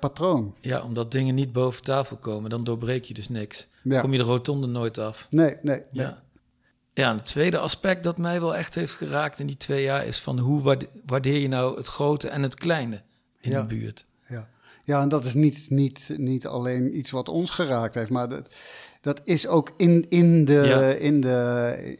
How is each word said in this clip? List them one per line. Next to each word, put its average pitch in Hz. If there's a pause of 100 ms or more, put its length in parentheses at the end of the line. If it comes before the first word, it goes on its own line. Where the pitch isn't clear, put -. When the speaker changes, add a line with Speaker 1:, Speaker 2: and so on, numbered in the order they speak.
Speaker 1:
patroon. 143
Speaker 2:
Ja, 127
omdat 117
dingen 131
niet 131
boven 127
tafel 135
komen, 107
dan 117
doorbreek 120
je 110
dus 107
niks. 110 (160)
Dan 135
Speaker 1:
Ja. 127
Speaker 2:
kom 131
je 131
de 123
rotonde 127
nooit 120
af. 110
Speaker 1:
Nee, 160 (160)
nee, 143 (140)
nee. 123
Speaker 2:
Ja. - (680)
Ja, 131
en 110
het 107
tweede 165
aspect 180
dat 170
mij 170
wel 165
echt -
heeft 165
geraakt 147
in 143
die 139
twee 139
jaar 135
is 123
van 127
hoe 139
waarde-, 135 (180)
waardeer 135
je 139
nou 127
het 139
grote 147
en 143
het 135
kleine 131 (380)
in 127
Speaker 1:
Ja. 135
Speaker 2:
de 110
buurt? 110 (240)
Speaker 1:
Ja. 113 (360)
Ja, 143
en 143
dat 143
is 123
niet, 147
niet, 139
niet 131
alleen 127
iets 131
wat 127
ons 175
geraakt 123
heeft, 113
maar 123
dat, 131 (520)
dat 143
is 165
ook 160
in, 170
in 170
de, 139 (120)
Speaker 2:
Ja. 135
Speaker 1:
in 143
de, 120